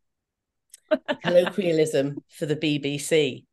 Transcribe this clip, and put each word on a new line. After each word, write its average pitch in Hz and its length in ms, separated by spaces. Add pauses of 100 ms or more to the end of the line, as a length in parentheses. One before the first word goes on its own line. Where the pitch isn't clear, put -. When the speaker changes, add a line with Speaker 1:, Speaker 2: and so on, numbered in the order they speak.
(920)
Speaker 1:
<laughs> - 320
Speaker 2:
colloquialism 160 1080
for - 180
the 147 100
B 147 220
B 139 200
C. 143 540